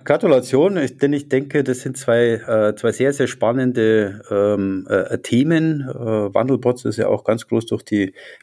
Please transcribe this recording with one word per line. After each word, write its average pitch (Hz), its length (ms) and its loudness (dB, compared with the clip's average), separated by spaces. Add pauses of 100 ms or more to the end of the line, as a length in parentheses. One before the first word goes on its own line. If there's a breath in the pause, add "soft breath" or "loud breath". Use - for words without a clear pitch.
Gratulation, 147 720 2
ich, 131 220 -4
denn 143 140 2
ich 143 160 -6
denke, 139 340 0
das 127 160 -2
sind 135 180 -8
zwei, 117 360 2
äh, 107 420 0
zwei 113 160 -2
sehr, 127 200 0
sehr 139 140 0
spannende, 110 1040 0
ähm, 101 580 0
äh, 101 300 0
Themen. 156 640 0
Äh, 127 140 -8
Wandelbots 120 920 0
ist 110 120 -2
ja 104 100 0
auch 104 160 0
ganz 113 240 -2
groß 113 180 -2
durch 104 160 -4
die 98 320 -2 (300 loud breath)